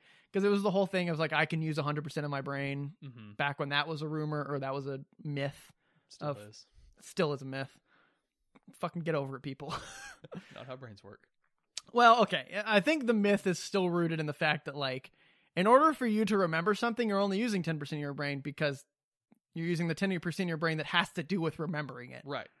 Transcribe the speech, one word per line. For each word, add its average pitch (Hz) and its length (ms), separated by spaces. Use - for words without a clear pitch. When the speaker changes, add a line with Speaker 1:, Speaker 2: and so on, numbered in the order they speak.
Speaker 1:
'cause 190 120
it 208 40
was 202 140
the 202 80
whole 196 160
thing 180 220
of, 156 100
like, 156 140
"I 156 120
can 160 160
use 156 160
a 147 60
hundred 147 220
percent 151 200
of 147 60
my 139 100
brain." 139 520
Speaker 2:
Mm-hmm. 113 300
Speaker 1:
Back 143 260
when 143 100
that 147 180
was 156 140
a 156 60
rumor 151 420
or 143 100
that 135 140
was 139 140
a 135 140
myth. 143 480
Speaker 2:
Still - 200
Speaker 1:
of 143 100
Speaker 2:
is. 104 260
Speaker 1:
Still 151 320
is 135 80
a 131 40
myth. 135 320
Fucking 170 240
get 160 100
over 135 220
it, 127 60
people. 139 320
<laughs> - 400
Speaker 2:
Not - 120
how 131 100
brains 113 260
work. - 240
Speaker 1:
Well, 233 300
okay. 185 420
I 214 140
think 294 260
the 233 80
myth 202 320
is 180 140
still 185 300
rooted 170 320
in 151 40
the 147 80
fact 147 320
that, 139 100
like, 131 360
in 185 100
order 285 260
for 254 140
you 214 180
to 208 120
remember 175 380
something, 233 340
you're 196 100
only 196 200
using 214 220
ten 160 160
percent 147 220
of 147 40
your 143 100
brain 143 260
because 143 460
you're 165 140
using 170 200
the 165 80
ten 190 240
percent 180 280
of - 20
your 160 80
brain 160 200
that 151 100
has - 260
to 170 100
do 160 180
with 160 180
remembering 143 520
it. 123 140
Speaker 2:
Right. 135 220